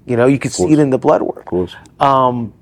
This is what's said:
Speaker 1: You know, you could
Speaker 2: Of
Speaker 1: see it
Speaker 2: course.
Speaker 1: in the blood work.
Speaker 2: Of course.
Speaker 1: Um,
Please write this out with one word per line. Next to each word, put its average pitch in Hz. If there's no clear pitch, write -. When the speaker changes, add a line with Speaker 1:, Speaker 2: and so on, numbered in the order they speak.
Speaker 1:
You 123
know, 120
you 135
could 160
Speaker 2:
Of -
Speaker 1:
see 180
it -
Speaker 2:
course. 151
Speaker 1:
in 139
the 131
blood 147
work. -
Speaker 2:
Of -
course. 90
Speaker 1:
Um, 127